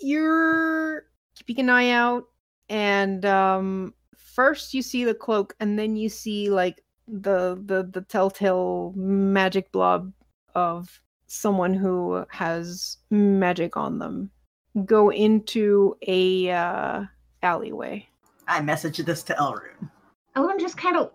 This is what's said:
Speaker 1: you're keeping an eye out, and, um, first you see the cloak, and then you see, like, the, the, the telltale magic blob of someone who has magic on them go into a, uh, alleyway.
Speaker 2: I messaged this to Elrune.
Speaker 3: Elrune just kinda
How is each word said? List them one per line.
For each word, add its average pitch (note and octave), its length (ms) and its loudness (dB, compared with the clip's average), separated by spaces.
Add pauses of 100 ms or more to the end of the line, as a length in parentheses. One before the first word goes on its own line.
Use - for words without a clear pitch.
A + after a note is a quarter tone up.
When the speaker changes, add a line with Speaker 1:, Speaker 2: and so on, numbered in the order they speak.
Speaker 1:
you're D#4+ 1040 0 (280)
keeping A#3+ 240 -8
an B3+ 120 2
eye B3 200 4
out, A#3+ 380 0 (400)
and, G3+ 580 0
um, F#3+ 640 2 (240)
first - 580 0
you C4 80 -2
see B3 220 -4
the A3+ 100 0
cloak, A3 440 -2
and G#3 200 -2
then G#3+ 180 -2
you G#3+ 120 -2
see, G#3 420 -4
like, F#3 340 0 (240)
the, F#3+ 580 -2
the, F#3+ 160 -2 (100)
the F#3 100 -8
telltale F#3 920 0
magic G3 800 2
blob F#3 400 2 (420)
of F3 460 -4 (260)
someone F#3+ 480 0
who F3+ 560 -2
has E3+ 680 -6 (120)
magic F#3+ 680 2
on D#3 220 -4
them D#3+ 320 -8 (540)
go G#3 260 6
into G#3 840 4 (100)
a, F#3 460 2
uh, F3 520 -2 (380)
alleyway. - 640 -4 (400)
Speaker 2:
I E3 140 0
messaged D#3 440 -4
this E3 200 -4
to E3+ 100 -6
Elrune. C3 560 -6 (460)
Speaker 3:
Elrune F4 240 0
just F4 180 -6
kinda F4 360 0